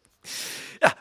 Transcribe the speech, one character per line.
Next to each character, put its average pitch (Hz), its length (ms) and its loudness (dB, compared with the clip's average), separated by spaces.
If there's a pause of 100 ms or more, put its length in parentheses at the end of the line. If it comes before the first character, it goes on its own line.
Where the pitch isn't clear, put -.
(380)
<laughs> - 480 0
あ、 - 160 6